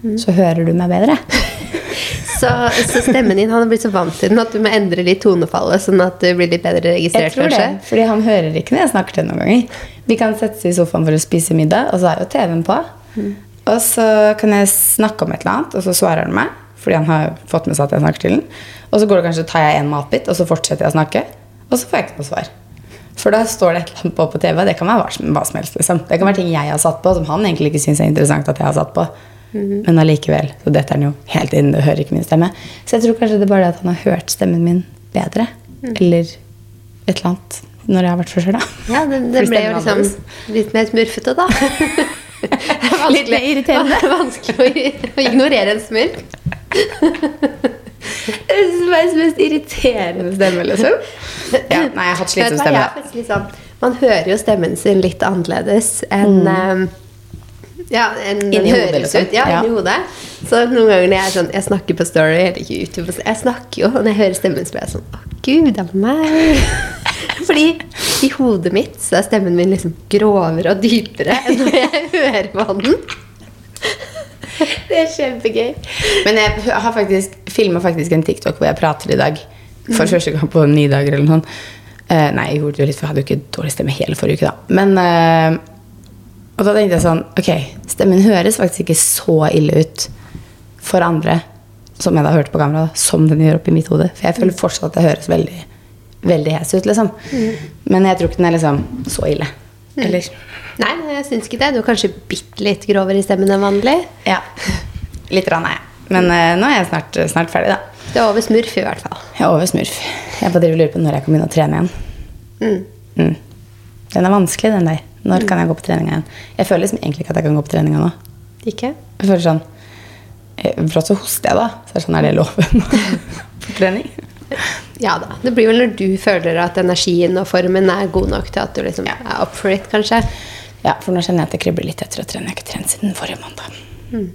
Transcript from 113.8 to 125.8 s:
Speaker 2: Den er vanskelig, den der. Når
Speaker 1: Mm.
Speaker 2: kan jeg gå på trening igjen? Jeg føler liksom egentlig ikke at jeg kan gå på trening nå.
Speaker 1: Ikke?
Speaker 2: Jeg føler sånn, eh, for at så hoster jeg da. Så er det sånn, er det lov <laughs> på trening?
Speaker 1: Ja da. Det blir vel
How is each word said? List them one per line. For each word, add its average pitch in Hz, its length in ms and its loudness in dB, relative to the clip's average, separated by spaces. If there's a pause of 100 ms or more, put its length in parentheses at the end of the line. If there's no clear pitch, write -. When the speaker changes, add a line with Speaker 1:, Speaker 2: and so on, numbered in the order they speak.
Speaker 2:
Den 180 120 2
er 185 40 4
vanskelig, 202 420 2
den 185 140 2
der. 160 140 0 (260)
Når 185 160 2
Speaker 1:
Mm. 214 60 -2
Speaker 2:
kan 185 120 2
jeg 170 80 0
gå 160 80 0
på - 80 -18
trening 165 260 -2
igjen? 156 140 -2 (340)
Jeg 190 100 0
føler 175 180 2
liksom - 140 -4
egentlig 151 260 -6
ikke - 60 -20
at 160 40 -2
jeg 160 80 0
kan 151 120 2
gå 147 80 0
på - 80 -6
trening 151 240 2
nå. 165 160 2 (540)
Speaker 1:
Ikke? 247 280 -6 (260)
Speaker 2:
Jeg 196 100 0
føler 180 120 4
sånn, 160 200 2 (1000)
eh, - 280 -2
for 160 120 0
at 160 80 -2
så 202 100 2
hoster - 320 -4
jeg - 80 2
da. 226 120 0
Så - 200 -16
er - 40 -20
det 160 120 -4
sånn, 165 100 -2
er 156 60 2
det 147 140 2
lov - 200 0
<laughs> - 1040 -2
på - 160 -14
trening? 190 340 -2 (920)
Speaker 1:
Ja 226 180 0
da. - 260 -10
Det 247 120 0
blir 226 120 4
vel 240 200 4